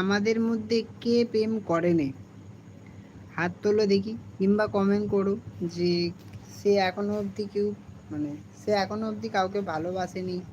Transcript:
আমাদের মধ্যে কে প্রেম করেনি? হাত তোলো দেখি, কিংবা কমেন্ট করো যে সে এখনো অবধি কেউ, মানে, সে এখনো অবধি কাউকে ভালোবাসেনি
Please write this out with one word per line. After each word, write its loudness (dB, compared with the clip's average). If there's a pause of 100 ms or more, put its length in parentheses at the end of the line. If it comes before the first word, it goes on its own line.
আমাদের 2
মধ্যে 0 (240)
কে 2 (160)
প্রেম 2 (180)
করেনি? 4 (1300)
হাত 0 (120)
তোলো 4
দেখি, 2 (240)
কিংবা 4
কমেন্ট 2
করো 2 (420)
যে 2 (680)
সে 2 (180)
এখনো -2 (100)
অবধি -4
কেউ, 0 (440)
মানে, -4 (280)
সে -2 (120)
এখনো -4
অবধি -6
কাউকে 0
ভালোবাসেনি -4 (160)